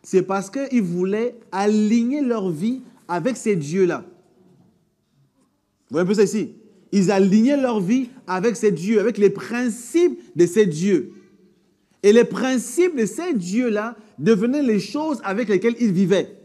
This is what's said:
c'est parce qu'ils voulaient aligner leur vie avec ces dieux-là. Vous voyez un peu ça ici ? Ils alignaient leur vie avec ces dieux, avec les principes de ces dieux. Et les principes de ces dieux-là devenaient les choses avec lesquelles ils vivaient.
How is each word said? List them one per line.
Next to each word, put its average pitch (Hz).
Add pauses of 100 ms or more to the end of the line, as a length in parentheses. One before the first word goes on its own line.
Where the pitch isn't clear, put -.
c'est 185
parce 190
qu'ils 262
voulaient 190 (140)
aligner 214
leur 226
vie 220 (260)
avec 175
ces 214
dieux-là. 170 (1800)
Vous 123
voyez 170
un 180
peu 208
ça 208
ici ? 185 (360)
Ils 190
alignaient 208
leur 247
vie 240 (180)
avec 185
ces 214
dieux, 185
avec 208
les 202
principes 247 (160)
de 170
ces 202
dieux. 170 (920)
Et 208
les 233
principes 262
de 226
ces 339
dieux-là 214 (240)
devenaient 226
les 220
choses 294
avec 196
lesquelles 214
ils 233
vivaient. 175